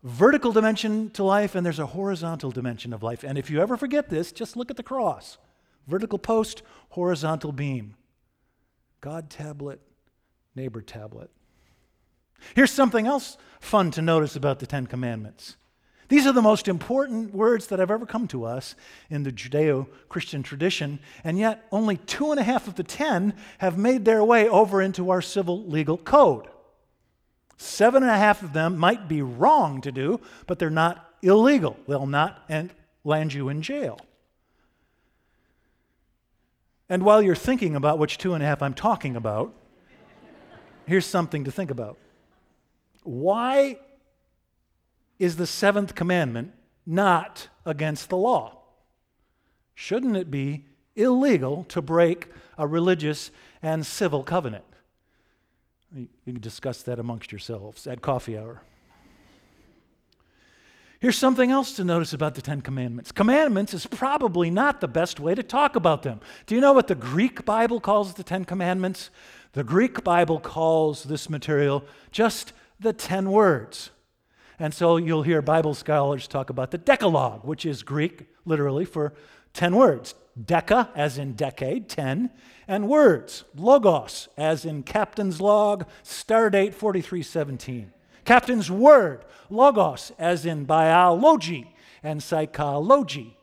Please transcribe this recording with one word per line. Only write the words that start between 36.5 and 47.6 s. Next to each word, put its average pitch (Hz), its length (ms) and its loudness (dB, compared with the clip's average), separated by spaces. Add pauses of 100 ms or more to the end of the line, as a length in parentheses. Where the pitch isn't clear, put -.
And 180 160 -2
while 214 180 6
you're 185 140 4
thinking 214 400 -2
about 151 220 0
which 151 200 -2
two 185 160 -4
and 151 80 -4
a 143 40 -2
half 147 160 -2
I'm 139 120 -4
talking 170 420 -2
about, 113 380 -4 (1300)
here's 175 200 2
something 160 380 -2
to 131 80 -8
think 185 180 -6
about. 117 260 -10 (1080)
Why 233 760 0 (1400)
is 175 180 -2
the 170 100 -4
seventh 202 480 0
commandment 165 580 -2 (320)
not 180 640 0 (160)